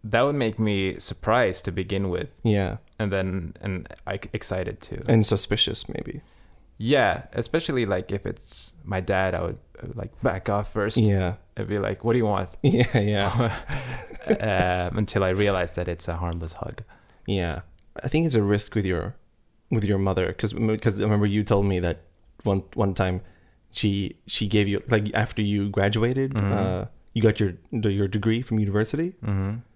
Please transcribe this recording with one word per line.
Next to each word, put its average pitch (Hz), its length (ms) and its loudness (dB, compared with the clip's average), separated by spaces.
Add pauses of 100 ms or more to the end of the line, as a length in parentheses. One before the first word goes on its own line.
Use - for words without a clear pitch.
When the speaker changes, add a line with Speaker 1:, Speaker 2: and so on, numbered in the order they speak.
Speaker 1:
That 113 200 2
would 147 120 2
make 120 240 0
me 98 400 2
surprised 110 640 0
to 98 60 -2
begin 95 380 -2
with. 87 200 -4 (140)
Speaker 2:
Yeah. 104 340 2 (220)
Speaker 1:
And 101 120 -2
then, 95 500 -4
and, 95 260 -6 (180)
like, - 280 -8
excited 95 480 -6
too. - 260 -12
Speaker 2:
And 110 180 6
suspicious, - 640 0
maybe. - 340 -8 (580)
Speaker 1:
Yeah, 113 440 4 (100)
especially, 135 520 0
like, 92 260 -2
if 101 140 -4
it's - 480 -10 (100)
my 95 180 -2
dad, 95 340 0
I 90 60 -2
would, 87 160 -4 (240)
uh, - 140 -12
like, - 280 -10
back 95 260 0
off 101 220 -2
first. 107 260 0
Speaker 2:
Yeah. 101 380 4 (220)
Speaker 1:
I'd 104 100 -6
be 104 120 -2
like, 101 240 -4
"What 117 100 2
do 127 60 2
you 110 60 2
want?" 98 240 0 (100)
Speaker 2:
<laughs> - 20 -6
Yeah, 123 380 4
yeah. 104 640 2
Speaker 1:
<laughs> - 20 -14 (680)
Um, 90 680 0
until 101 260 0
I 92 60 2
realized 95 460 0
that 90 120 -2
it's 85 220 -6
a 82 80 -4
harmless 85 360 -4
hug. - 280 -10 (440)
Speaker 2:
Yeah. 87 360 -2 (420)
I 135 60 -4
think 160 160 4
it's 139 100 0
a 107 80 6
risk 101 320 0
with 104 80 2
your, 90 320 -2 (560)
with 104 140 2
your 101 120 4
mother, 92 360 2
'cause, - 200 -4 (280)
'cause 104 180 0
I 104 40 0
remember 107 220 4
you 104 200 2
told 101 200 4
me 95 140 2
that 85 220 -2 (420)
one, 98 200 2 (100)
one 98 200 0
time 92 280 0 (500)
she, 101 460 -2 (100)
she - 200 -2
gave 104 200 4
you, 98 220 0
like, 107 240 2
after 110 280 0
you 101 280 0
graduated, 113 640 0
Speaker 1:
Mm-hmm. 101 200 0
Speaker 2:
uh, 95 320 0 (280)
you - 80 0
got 110 180 4
your, 98 140 0 (180)
the, 110 220 0
your 98 160 0
degree 110 320 0
from 113 180 -2
university, 107 540 0 (100)
Speaker 1:
Mm-hmm. 101 360 -2 (160)